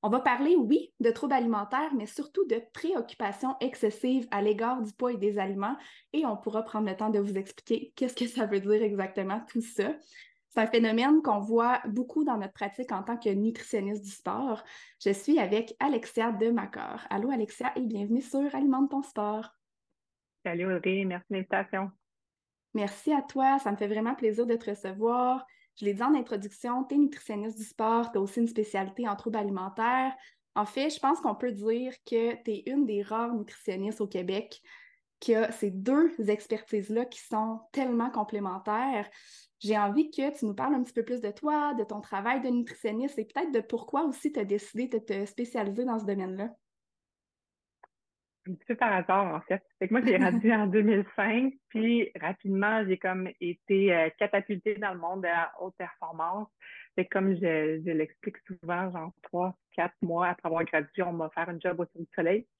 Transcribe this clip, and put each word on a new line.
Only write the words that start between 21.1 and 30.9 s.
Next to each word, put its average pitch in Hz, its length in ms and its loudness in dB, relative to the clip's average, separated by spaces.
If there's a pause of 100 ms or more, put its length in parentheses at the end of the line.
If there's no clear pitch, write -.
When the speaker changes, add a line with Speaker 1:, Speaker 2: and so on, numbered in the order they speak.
Speaker 2:
de 208 100 -4
l'invitation. 190 520 -2 (840)
Speaker 1:
Merci 214 380 -2
à 277 100 2
toi, 269 360 2
ça 240 140 -2
me 202 40 -2
fait 202 120 -2
vraiment 220 260 -2
plaisir 226 320 0
de 233 80 2
te 226 160 -4
recevoir. 233 720 0 (360)
Je 208 40 -8
l'ai 202 100 2
dit 202 80 -4
en 277 120 6
introduction, 240 680 -4
t'es 277 140 0
nutritionniste 220 600 0
du 220 80 -12
sport, 226 460 0
t'as - 80 0
aussi 202 220 0
une 233 80 4
spécialité 208 600 -2
en 202 60 0
troubles 214 220 -4
alimentaires. 214 760 0 (440)
En 208 100 2
fait, 269 240 0